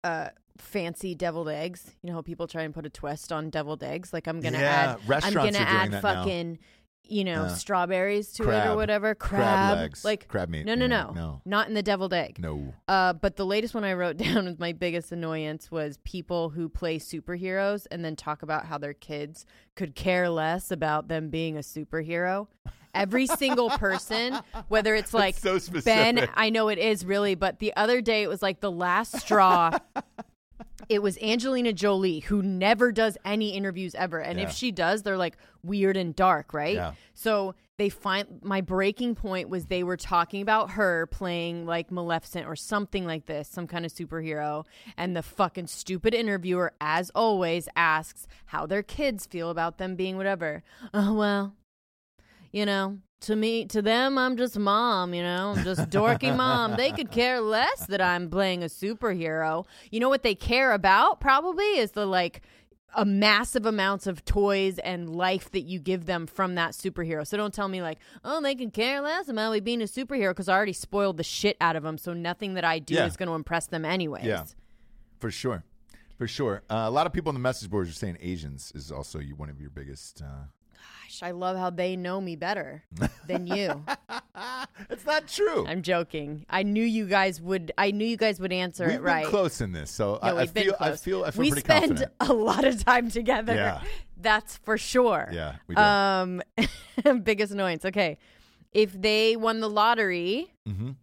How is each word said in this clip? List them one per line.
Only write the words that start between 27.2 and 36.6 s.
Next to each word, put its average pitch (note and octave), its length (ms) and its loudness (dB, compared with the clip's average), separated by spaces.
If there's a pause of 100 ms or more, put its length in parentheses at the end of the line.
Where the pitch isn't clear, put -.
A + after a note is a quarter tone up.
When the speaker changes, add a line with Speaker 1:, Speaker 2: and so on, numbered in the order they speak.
Speaker 1:
but F3+ 240 -2
the G#3+ 180 -2
other A#3 240 4
day G#3+ 220 2
it F#3+ 60 0
was F3+ 140 -4
like F#3+ 180 0
the G3+ 100 -2
last F3+ 480 0
straw. F#3 600 6 (160)
Speaker 2:
<laughs> - 140 -6 (800)
Speaker 1:
It G#3 140 2
was G3+ 160 0
Angelina A#3+ 560 0
Jolie, F#3+ 460 2
who G3+ 220 0
never G3+ 500 4
does A3 300 2
any G#3 280 -2
interviews F#3+ 440 -6
ever. E3 260 -4
And F3 180 -4
Speaker 2:
Yeah. G3 80 -2
Speaker 1:
if - 60 -6
she B3 200 -2
does, F#3 300 2
they're, G3 160 0
like, E3+ 180 -2 (260)
weird F#3+ 360 2
and E3+ 180 -2
dark, F#3 380 4
right? D#3 220 0